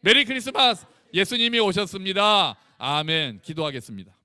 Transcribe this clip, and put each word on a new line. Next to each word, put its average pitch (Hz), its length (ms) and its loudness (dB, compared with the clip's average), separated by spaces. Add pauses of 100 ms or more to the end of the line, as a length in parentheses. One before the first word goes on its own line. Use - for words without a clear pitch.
메리 269 240 4
크리스마스, 254 600 -2 (280)
예수님이 233 460 0
오셨습니다. 196 960 0 (200)
아멘. 147 640 -4
기도하겠습니다. 131 720 -8 (120)